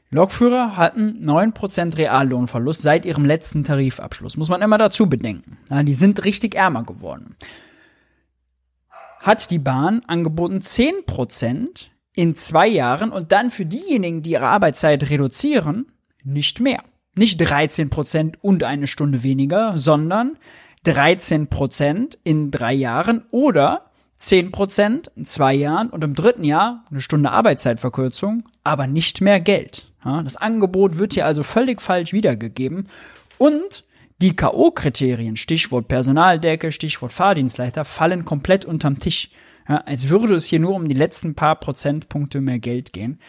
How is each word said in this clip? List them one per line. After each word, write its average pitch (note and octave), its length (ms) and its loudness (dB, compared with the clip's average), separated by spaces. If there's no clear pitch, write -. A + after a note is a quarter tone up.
Lokführer A3+ 640 2
hatten G#3+ 480 0
neun F3 280 2
Prozent E3+ 440 -4
Reallohnverlust B2+ 840 0
seit D#3 220 2
ihrem D3 200 0
letzten D3+ 400 0
Tarifabschluss. - 720 -4
Muss D#3 120 -4
man F3+ 120 -2
immer G#3+ 160 4
dazu G#3 320 4
bedenken. A2 480 -6
Ja, C#3+ 140 2
die C#3+ 120 2
sind G3 280 4
richtig - 320 -2
ärmer D#3 280 0
geworden. - 520 -14
Hat - 300 2
die F3 80 0
Bahn D3 500 0
angeboten E3+ 540 -2
zehn E4 440 0
Prozent - 840 -6
in E3+ 220 2
zwei E3 320 2
Jahren D#3+ 440 0
und F3 220 -4
dann A3 160 4
für G#3 160 -6
diejenigen, G3 560 -4
die D#3+ 100 -6
ihre C3 160 0
Arbeitszeit D3+ 640 2
reduzieren, D#3+ 760 0
nicht C#3+ 380 -4
mehr. C4 220 0
Nicht G3 200 4
dreizehn D3+ 520 0
Prozent D#3 520 -2
und F#3 220 2
eine C#3 240 -4
Stunde C#3 360 -2
weniger, C#3+ 520 0
sondern E3 600 0
dreizehn D#3 640 2
Prozent D3 760 -2
in D3+ 280 0
drei B2 220 -2
Jahren C#3 580 -2
oder A#3 580 2
zehn F#3 360 2
Prozent G#3 640 0
in - 100 -12
zwei C3+ 300 2
Jahren D#3 340 -2
und E3 160 -6
im C#3+ 80 -2
dritten F#3 320 2
Jahr G3+ 440 0
eine C3+ 120 -6
Stunde C#3+ 300 2
Arbeitszeitverkürzung, C3 1120 0
aber C#3 240 -2
nicht D#3 320 -2
mehr G3 220 4
Geld. - 500 -2
Ja, D3 160 -2
das C#3 160 -8
Angebot G3 640 0
wird G#3 140 -2
hier E3+ 120 0
also D3+ 160 0
völlig B3 400 0
falsch F3+ 320 -2
wiedergegeben. C#3+ 760 -2
Und D4+ 460 2
die F3+ 140 4
K-O-Kriterien, B2 1000 0
Stichwort C#3 520 -2
Personaldecke, D#3+ 840 2
Stichwort - 400 -8
Fahrdienstleiter, D3 720 0
fallen E3+ 380 -2
komplett F3+ 420 0
unterm D3 340 -2
Tisch. - 320 -4
Ja, D3 100 0
als C3+ 320 -4
würde G#3 260 4
es E3 100 0
hier E3 140 2
nur F3+ 160 0
um E3+ 120 -4
die C#3+ 60 0
letzten D3+ 400 0
paar D#3 220 0
Prozentpunkte C#3+ 840 -4
mehr C3 200 -2
Geld B2 340 -8
gehen. A2+ 360 -10